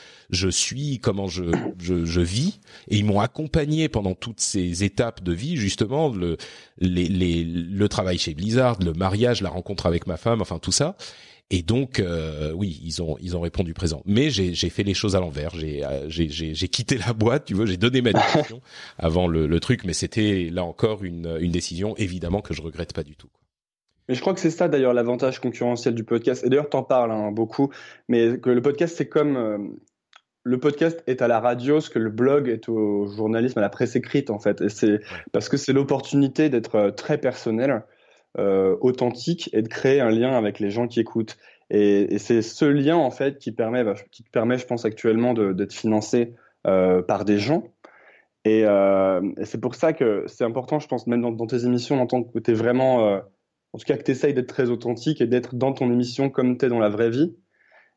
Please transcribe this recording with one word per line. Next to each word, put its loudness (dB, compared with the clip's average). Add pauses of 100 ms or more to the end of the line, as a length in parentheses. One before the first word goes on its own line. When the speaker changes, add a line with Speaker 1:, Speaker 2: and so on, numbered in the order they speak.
(320)
Speaker 1:
je 0
suis, -2
comment -2
je, -6 (340)
je, -2
je 0
vis, -2 (280)
et 0
ils 2
m'ont 2
accompagné 0
pendant -2
toutes -12
ces -2
étapes -2
de 0
vie, -4
justement, 0
le, -2 (420)
les, 2
les, 2
le -2
travail -2
chez -4
Blizzard, 0
le 0
mariage, 0
la -2
rencontre -6
avec 0
ma -4
femme, 0
enfin -6
tout -6
ça. 0 (540)
Et 0
donc, -2
euh, -4
oui, -6
ils -8
ont, -4
ils -6
ont -4
répondu -4
présent. -4
Mais 2
j'ai, -2
j'ai -2
fait -2
les 0
choses 0
à 4
l'envers. -4
J'ai, -6
euh, -6
j'ai, -2
j'ai, -6
j'ai -4
quitté -2
la -2
boîte, 0
tu -4
vois, 2
j'ai 0
donné 2
ma 4
démission 2 (180)
Speaker 2:
<laughs> -20
Speaker 1:
avant 2
le, 2
le 4
truc, 0
mais -4
c'était 0
là -4
encore -2
une, -6
une 0
décision -4
évidemment -4
que -8
je -10
regrette -10
pas -6
du -20
tout. -20 (800)
Speaker 2:
Mais -2
je -4
crois 0
que -8
c'est 2
ça 0
d'ailleurs 4
l'avantage 0
concurrentiel -2
du -4
podcast. -2
Et 2
d'ailleurs, 2
t'en 0
parles, 2
hein, -4
beaucoup, -2 (360)
mais 2
que 0
le 2
podcast, 0
c'est -4
comme, 2
euh, -2 (840)
le 0
podcast 0
est -2
à 4
la 4
radio, 2
ce -6
que -2
le 0
blog 4
est -2
au 0
journalisme, 0
à 4
la 4
presse -2
écrite, 0
en -2
fait. 0
Et 2
c'est 2
Speaker 1:
Ouais. 2 (320)
Speaker 2:
parce -2
que 0
c'est 0
l'opportunité 2
d'être, 0
euh, 4
très -2
personnel, -2 (540)
euh, 2
authentique 0
et 2
de -2
créer 2
un 4
lien 2
avec -2
les -2
gens -2
qui -4
écoutent. -4 (320)
Et, 4
et 0
c'est 2
ce -2
lien, 4
en 2
fait, -4
qui -10
permet, -2
bah, 0 (160)
qui -20
te -20
permet, 0
je -8
pense, -4
actuellement 2
de, 0
d'être -4
financé, 0 (340)
euh, 4
par -2
des 4
gens. 0 (800)
Et, 4
euh, 4 (180)
et -6
c'est -8
pour -4
ça 0
que 0
c'est -6
important, -2
je -12
pense, -6
même 0
dans, -2
dans -6
tes -2
émissions, 0
en 0
tant 0
que -8
t'es 2
vraiment, 4
euh, 2 (540)
en -14
tout -18
cas 2
que -10
t'essayes 0
d'être -2
très 0
authentique -2
et 2
d'être 0
dans 0
ton 0
émission 0
comme 2
t'es 2
dans 2
la 4
vraie 2
vie. 0 (600)